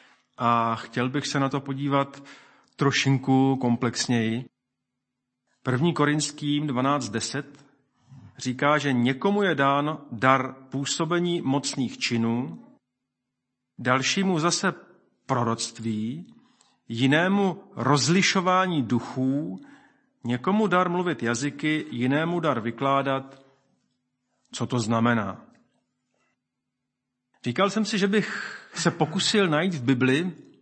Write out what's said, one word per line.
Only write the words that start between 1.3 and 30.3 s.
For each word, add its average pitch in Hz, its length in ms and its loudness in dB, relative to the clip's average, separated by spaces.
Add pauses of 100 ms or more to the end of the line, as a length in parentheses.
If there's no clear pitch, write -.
na 135 100 0
to 139 100 -4
podívat 139 640 -2 (520)
trošinku 135 800 2
komplexněji. 120 920 -2 (1160)
První 131 300 0
Korinským 147 720 0
dvanáct 131 420 0
deset - 520 -8 (760)
říká, 143 400 0
že 139 160 0
někomu 135 500 2
je 170 120 0
dán 143 420 0 (140)
dar 131 440 2 (140)
působení 170 720 -2
mocných 135 560 -2
činů, 120 680 -2 (1120)
dalšímu 131 600 0
zase 170 340 0 (520)
proroctví, 113 1080 -4 (540)
jinému 165 760 2 (120)
rozlišování 175 1080 2
duchů, 135 760 -4 (640)
někomu 185 440 0
dar 180 220 2
mluvit 175 340 -2
jazyky, 143 680 -2
jinému 147 480 0
dar 143 200 0
vykládat, 135 840 -2 (1080)
co - 160 -6
to 123 120 -2
znamená. 113 680 0 (2000)
Říkal 185 260 2
jsem 214 160 -2
si, 208 120 -2
že 196 100 2
bych - 500 -2 (160)
se - 180 0
pokusil 185 560 2
najít 165 260 2
v 135 100 -6
Bibli 131 480 2 (300)